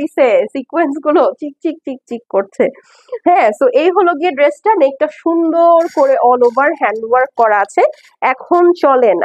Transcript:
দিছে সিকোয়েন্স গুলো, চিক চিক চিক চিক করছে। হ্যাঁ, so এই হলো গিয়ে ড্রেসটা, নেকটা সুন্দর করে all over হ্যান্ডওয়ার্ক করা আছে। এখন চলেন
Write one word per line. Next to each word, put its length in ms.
দিছে 260
সিকোয়েন্স 400
গুলো, 160
চিক 220
চিক 140
চিক 120
চিক 140
করছে। 300
হ্যাঁ, 200
so 60
এই 140
হলো 140
গিয়ে 180
ড্রেসটা, 320
নেকটা 260
সুন্দর 560
করে 180
all 220
over 200
হ্যান্ডওয়ার্ক 500
করা 240
আছে। 180
এখন 300
চলেন 400